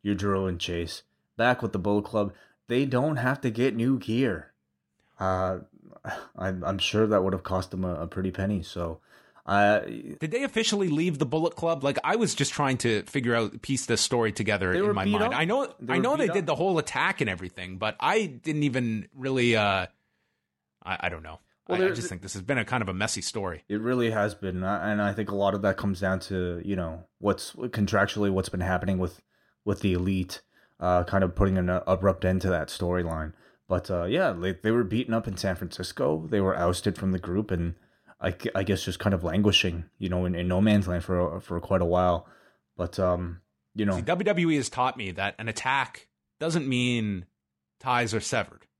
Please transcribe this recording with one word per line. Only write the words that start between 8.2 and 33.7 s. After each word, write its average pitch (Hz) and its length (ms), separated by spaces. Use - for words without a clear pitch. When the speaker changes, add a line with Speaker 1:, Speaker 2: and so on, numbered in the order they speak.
Speaker 1:
penny, 98 320
so, 82 380
uh, 101 320
Speaker 2:
Did - 500
they 247 140
officially 214 460
leave 156 280
the 143 80
Bullet 160 300
Club? 165 280
Like, 139 200
I 175 140
was 226 180
just - 180
trying 135 260
to 110 240
figure 120 300
out, 117 300
piece - 240
this 117 120
story 117 320
together 98 420
Speaker 1:
They 175 40
Speaker 2:
in 196 80
Speaker 1:
were 208 80
Speaker 2:
my 98 120
Speaker 1:
beat - 140
Speaker 2:
mind. 226 140
Speaker 1:
up. - 60
Speaker 2:
I 165 60
know, 247 340
Speaker 1:
They 120 140
Speaker 2:
I 175 40
Speaker 1:
were - 60
Speaker 2:
know 277 140
they 269 100
Speaker 1:
beat 165 60
Speaker 2:
did 190 100
Speaker 1:
up. - 40
Speaker 2:
the 156 80
whole 175 220
attack 160 440
and 113 100
everything, 92 480
but 107 200
I 196 280
didn't 147 340
even 120 540
really, 127 400
uh, 98 320
I, 90 140
I 90 100
don't 80 140
know. 80 160
Speaker 1:
Well, 180 120
Speaker 2:
I, - 20
I 185 40
Speaker 1:
they're 196 100
Speaker 2:
just 117 60
Speaker 1:
th- 135 80
Speaker 2:
think 90 120
this 92 120
has 95 100
been 127 160
a 107 60
kind 120 180
of 92 60
a 92 40
messy 98 280
story. 92 460
Speaker 1:
It 107 140
really 120 300
has 104 240
been, 92 280
uh, 95 200
and 104 180
I 101 120
think 101 180
a 101 40
lot 98 200
of 98 80
that 98 140
comes 98 220
down 92 220
to, 90 420
you 98 120
know, 85 300
what's - 360
contractually 104 760
what's 95 200
been 90 120
happening 92 380
with, 87 220
with 101 140
the 95 140
Elite, 90 480
uh, 90 260
kind 98 180
of 87 100
putting 95 240
an, 90 140
uh, 90 160
abrupt 92 360
end 92 200
to 95 80
that 80 160
storyline. 85 680
But, 92 220